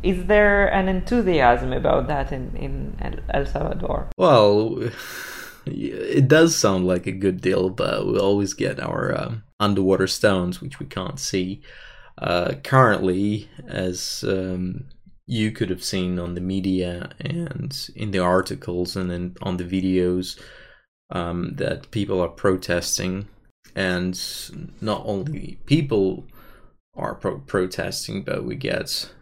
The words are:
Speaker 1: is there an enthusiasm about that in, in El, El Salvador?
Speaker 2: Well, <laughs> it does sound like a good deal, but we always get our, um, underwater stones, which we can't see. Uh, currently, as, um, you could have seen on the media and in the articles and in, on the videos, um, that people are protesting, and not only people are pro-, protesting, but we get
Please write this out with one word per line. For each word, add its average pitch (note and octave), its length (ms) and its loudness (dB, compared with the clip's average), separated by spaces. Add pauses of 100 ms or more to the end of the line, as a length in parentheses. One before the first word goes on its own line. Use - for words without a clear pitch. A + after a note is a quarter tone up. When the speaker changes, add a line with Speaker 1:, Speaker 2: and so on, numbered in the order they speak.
Speaker 1:
is F3+ 240 0
there G3+ 400 6
an F#3+ 220 2
enthusiasm E3 840 2
about C3 360 2
that C#3+ 240 -2
in, B2+ 240 -6
in C3+ 440 -6
El, - 180 -6 (120)
El - 160 0
Salvador? - 640 -2 (100)
Speaker 2:
Well, A2+ 720 6 (360)
<laughs> - 400 -14
it - 600 0
does D#3+ 280 8
sound F#2+ 300 2
like F2+ 200 0
a F#2+ 60 -4
good F#2 280 0
deal, F#2+ 300 2
but G2+ 360 -2
we - 120 2
always G2+ 340 2
get - 280 -2
our, - 380 -2
um, A2+ 240 -6 (160)
underwater F#2+ 500 4
stones, F#2 520 2
which - 200 -12
we - 60 -8
can't - 340 -8
see. F#2+ 420 -4 (560)
Uh, F2 440 0
currently, G#2 880 4 (200)
as, - 600 -6
um, F#2 560 -2 (420)
you G#2+ 240 0
could G#2 200 -4
have F2+ 140 -4
seen F2+ 340 -2
on F2 160 -6
the F2 60 -6
media F#2 720 -2 (100)
and - 760 -6
in G#2 140 -6
the F#2+ 80 0
articles F2+ 800 0
and F#2 140 -2
in, F2+ 320 -6
on F#2+ 140 -4
the F2+ 80 -4
videos, F#2 720 0 (760)
um, F2 420 -4
that - 340 -4
people G2 300 0
are E2+ 80 2
protesting, F#2 1000 0 (480)
and F2+ 420 0 (640)
not G#2+ 240 -2
only A2 640 -6
people C3+ 580 2 (720)
are - 180 -6
pro-, - 240 -4
protesting, F#2+ 840 -4
but - 200 -4
we - 120 -6
get - 640 -4